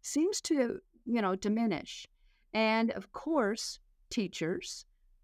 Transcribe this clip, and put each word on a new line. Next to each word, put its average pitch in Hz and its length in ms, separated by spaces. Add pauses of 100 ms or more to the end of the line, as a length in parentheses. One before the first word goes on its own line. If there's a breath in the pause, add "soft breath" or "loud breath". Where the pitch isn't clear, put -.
seems 339 400
to, 262 360 (260)
you 233 160
know, 190 140
diminish. 208 720 (480)
And 220 380
of - 180
course, 233 680 (300)
teachers, - 760 (380)